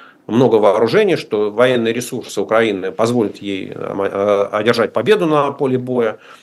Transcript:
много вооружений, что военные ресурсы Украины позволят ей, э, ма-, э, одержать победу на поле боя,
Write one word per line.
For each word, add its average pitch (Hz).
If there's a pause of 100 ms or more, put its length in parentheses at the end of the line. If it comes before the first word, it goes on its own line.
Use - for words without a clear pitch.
(260)
много 113
вооружений, 117
что 104
военные 117
ресурсы 117
Украины 98
позволят 113
ей, 98
э, -
ма-, 98
э, 101
одержать 107
победу 175
на 147
поле 131
боя, 120 (240)